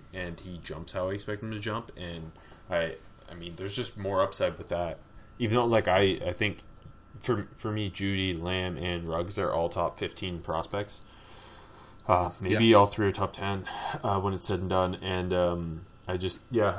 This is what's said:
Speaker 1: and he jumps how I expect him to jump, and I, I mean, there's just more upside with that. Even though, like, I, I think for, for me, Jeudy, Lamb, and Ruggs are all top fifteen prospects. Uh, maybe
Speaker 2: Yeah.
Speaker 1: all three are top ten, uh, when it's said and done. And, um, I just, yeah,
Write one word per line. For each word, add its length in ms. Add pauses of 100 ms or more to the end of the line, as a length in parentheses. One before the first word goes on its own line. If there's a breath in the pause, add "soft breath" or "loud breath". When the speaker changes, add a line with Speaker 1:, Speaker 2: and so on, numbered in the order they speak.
(120)
Speaker 1:
and 280
he 180
jumps 340
how 180
I 20
expect 300
him 100
to 80
jump, 360
and 360 (380 loud breath)
I, 260 (340)
I 40
mean, 220
there's 180
just 240
more 240
upside 360
with 100
that. 300 (400 loud breath)
Even 180
though, 100
like, 200
I, 400
I 60
think 300 (580)
for, 340
for 160
me, 200
Jeudy, 500
Lamb, 380
and 300
Ruggs 300
are 140
all 160
top 320
fifteen 400
prospects. 600 (1040 loud breath)
Uh, 220 (100)
maybe 260
Speaker 2:
Yeah. 120
Speaker 1:
all 80
three 200
are 60
top 200
ten, 320 (380 loud breath)
uh, 160
when 160
it's 120
said 140
and 100
done. 260
And, 360
um, 500 (260)
I 80
just, 240 (100)
yeah, 280